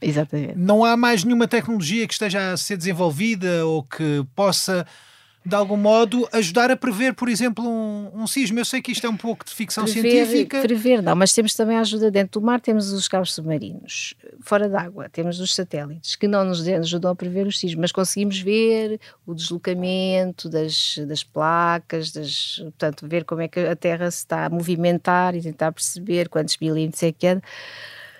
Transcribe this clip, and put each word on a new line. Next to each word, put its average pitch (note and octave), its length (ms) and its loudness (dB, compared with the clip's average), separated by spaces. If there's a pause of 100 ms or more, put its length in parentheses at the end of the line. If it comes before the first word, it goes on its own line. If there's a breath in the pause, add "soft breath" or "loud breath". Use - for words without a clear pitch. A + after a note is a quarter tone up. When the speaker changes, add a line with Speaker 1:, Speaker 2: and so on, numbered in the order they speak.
Speaker 1:
exatamente. D3 560 -2
Speaker 2:
Não G3+ 280 4
há A#3 120 4
mais A#3 280 2
nenhuma A#3 240 2
tecnologia A3 580 0
que - 60 -6
esteja F#3+ 400 -2
a F3 40 -2
ser G3+ 200 -4
desenvolvida F3 920 0
ou D#3 160 0
que D3 420 -2 (100)
possa, F#3 520 0 (580 loud breath)
de F#3 100 -2
algum G3+ 220 2
modo, A3 560 4
ajudar A#3 400 4
a B3 40 2
prever, B3 380 0
por B3 140 -4
exemplo, A#3 360 0
um, G#3+ 460 -4 (120)
um A3 40 -4
sismo? A#3 320 0
Eu A#3+ 60 0
sei B3+ 180 -2
que B3 80 -8
isto - 160 -4
é - 20 0
um A3 80 -2
pouco A3+ 280 -6
de - 80 -16
ficção A3 320 -4
Speaker 1:
Prever, A3+ 420 4
Speaker 2:
científica. C4+ 340 2
Speaker 1:
prever A#3+ 400 4
não, E3+ 140 2
mas F#3 180 6
temos A3 220 2
também A3+ 220 2
a A3+ 40 4
ajuda G#3+ 300 2
dentro G3 300 0
do G#3 40 -2
mar, A#3+ 160 4
temos G#3+ 300 0
os G3 160 -2
cabos F#3 260 -2
submarinos. - 840 -6 (260)
Fora G#3 280 2
d'água, G3 400 -4
temos E3+ 300 -4
os F#3 160 -2
satélites, D#3 640 -6
que G#3+ 100 0
não G3+ 180 4
nos F3 200 -2
de-, F#3 100 0
ajudam E3+ 380 0
a - 20 0
prever F3+ 320 -2
os G3+ 140 -2
sismos, E3 200 -2
mas E3+ 120 0
conseguimos F#3+ 480 -2
ver A3 580 2 (260 loud breath)
o E3+ 100 -8
deslocamento F3+ 1120 -2
das, D#3+ 480 -2 (100)
das D3 160 -6
placas, E3 880 0
das, D3 480 -6
portanto, D#3 480 -6
ver E3 180 -2
como E3 180 -4
é E3 40 -4
que F3+ 140 -4
a E3+ 160 0
Terra F3 340 0
se - 80 -8
está - 280 -4
a D#3+ 40 -2
movimentar F3 840 2
e E3+ 60 -4
tentar D#3+ 280 -2
perceber F3 580 -2
quantos D#3+ 300 -2
milímetros D#3+ 460 -2
é E3 80 2
que - 120 -4
é. F#3 160 4 (800 loud breath)